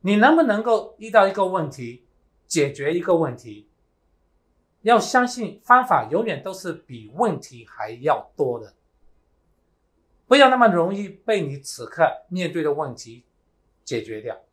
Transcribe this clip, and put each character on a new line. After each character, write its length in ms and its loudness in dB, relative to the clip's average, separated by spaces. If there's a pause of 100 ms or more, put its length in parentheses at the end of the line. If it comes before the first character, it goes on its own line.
你 160 0
能 200 6
不 60 4
能 200 0
够 360 -2
遇 100 -16
到 180 6
一 60 -2
个 140 0
问 220 -4
题， 360 -16 (400)
解 260 -2
决 220 -6
一 80 -2
个 140 2
问 200 -2
题？ 320 -20 (1160)
要 140 6
相 300 2
信 380 -10
方 200 2
法 240 0
永 140 -2
远 180 -6
都 120 -10
是 180 -12
比 440 -18
问 220 -2
题 280 -20
还 240 -12
要 480 -4
多 220 -2
的， 160 -20 (1500)
不 100 6
要 120 8
那 60 4
么 120 6
容 280 0
易 140 -10
被 320 -4
你 160 -8
此 280 -16
刻 440 0
面 240 -6
对 100 -4
的 100 0
问 220 -6
题 300 -20 (580)
解 180 -6
决 200 -14
掉。 180 -12 (140)